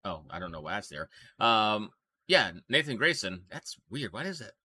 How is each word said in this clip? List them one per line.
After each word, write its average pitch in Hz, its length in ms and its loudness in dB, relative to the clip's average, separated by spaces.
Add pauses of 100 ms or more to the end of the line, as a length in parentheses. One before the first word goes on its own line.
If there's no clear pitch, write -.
oh, 80 260 -6
I 87 100 -8
don't 90 120 -8
know 78 100 -10
why 82 140 -6
that's 104 120 -6
there. 76 220 -8 (280)
Um, 107 540 4 (360)
yeah, 120 260 4 (160)
Nathan 143 260 0
Grayson. 98 540 0
That's - 280 -12 (120)
weird. 113 240 -8
Why 120 100 -8
is 180 160 -8
that? 107 140 -14 (120)